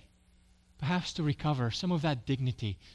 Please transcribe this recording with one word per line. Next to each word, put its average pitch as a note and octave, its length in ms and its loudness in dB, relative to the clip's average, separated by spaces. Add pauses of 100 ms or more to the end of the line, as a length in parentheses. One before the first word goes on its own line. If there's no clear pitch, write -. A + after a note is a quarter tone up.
(760)
perhaps E3+ 360 0
to E3 100 -2
recover C3+ 480 2
some F3+ 200 -2
of E3+ 120 2
that D3 220 0
dignity, B2+ 520 0 (180)